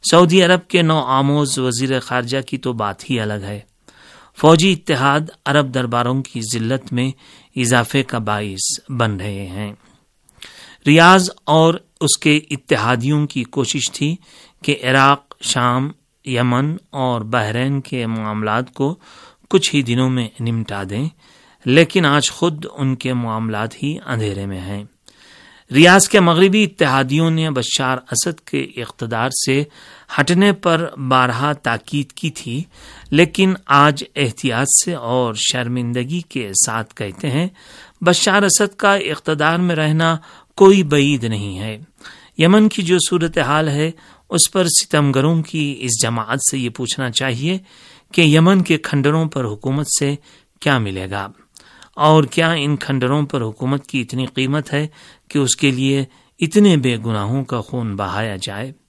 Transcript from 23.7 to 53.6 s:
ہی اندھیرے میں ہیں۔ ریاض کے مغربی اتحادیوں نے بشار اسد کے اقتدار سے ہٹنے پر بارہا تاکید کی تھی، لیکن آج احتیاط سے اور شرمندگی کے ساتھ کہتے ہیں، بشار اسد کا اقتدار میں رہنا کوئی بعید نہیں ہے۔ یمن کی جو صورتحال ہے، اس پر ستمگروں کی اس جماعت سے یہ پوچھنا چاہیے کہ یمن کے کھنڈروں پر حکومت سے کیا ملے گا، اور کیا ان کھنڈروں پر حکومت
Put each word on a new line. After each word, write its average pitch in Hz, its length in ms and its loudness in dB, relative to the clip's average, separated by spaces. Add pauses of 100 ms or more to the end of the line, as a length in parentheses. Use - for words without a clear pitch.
ہی 147 220 -4
اندھیرے 104 400 -6
میں 98 160 -8
ہیں۔ 101 220 -10 (880)
ریاض 180 380 8
کے 214 100 4
مغربی 185 440 4
اتحادیوں 147 680 0
نے 160 180 -2
بشار 131 480 -2 (140)
اسد - 280 -4
کے - 220 -6 (160)
اقتدار 117 520 -4 (160)
سے 139 180 0 (560)
ہٹنے 175 340 4
پر 170 320 -2 (220)
بارہا 127 460 2
تاکید 139 580 -6
کی - 200 -6
تھی، 127 300 -10 (500)
لیکن 175 420 2 (220)
آج 143 280 4 (120)
احتیاط 127 520 -2 (160)
سے 175 100 -4
اور 120 400 -2 (100)
شرمندگی 123 840 -4
کے 110 220 -8 (140)
ساتھ 113 300 -6
کہتے 107 360 -6
ہیں، 160 160 -2 (540)
بشار 185 420 2
اسد 196 340 0
کا 202 160 2 (120)
اقتدار 156 520 -2
میں 180 180 0
رہنا 156 400 0 (420)
کوئی 190 260 8
بعید 143 400 2
نہیں 101 360 -6
ہے۔ 107 180 -8 (600)
یمن 202 320 6
کی 208 120 -6
جو 180 160 2 (120)
صورتحال 160 600 0
ہے، 151 200 -2 (400)
اس 165 220 0
پر 185 160 2
ستمگروں 151 720 2
کی 156 220 -4 (160)
اس 123 120 -4 (120)
جماعت 117 380 -4
سے - 160 -2
یہ 123 120 -4
پوچھنا 127 420 -6
چاہیے 135 460 -4 (560)
کہ 175 80 4
یمن 165 420 6
کے 160 140 0
کھنڈروں 151 480 0
پر 143 200 -6
حکومت 131 420 -4 (120)
سے 143 160 -2 (460)
کیا 143 160 2
ملے 95 320 -4
گا، 98 180 -6 (680)
اور 156 280 4
کیا 165 280 -2
ان 147 240 -2
کھنڈروں 135 500 -2
پر 139 160 -6
حکومت 127 460 -6